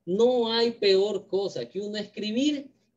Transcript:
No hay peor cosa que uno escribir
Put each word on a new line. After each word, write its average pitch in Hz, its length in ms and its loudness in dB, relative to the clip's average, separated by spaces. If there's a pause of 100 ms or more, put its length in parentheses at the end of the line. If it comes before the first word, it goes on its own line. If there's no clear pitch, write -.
No 233 480 2
hay 233 200 2
peor 202 560 2
cosa 185 420 -4
que 185 100 -10
uno 208 180 -8
escribir 226 760 -2 (240)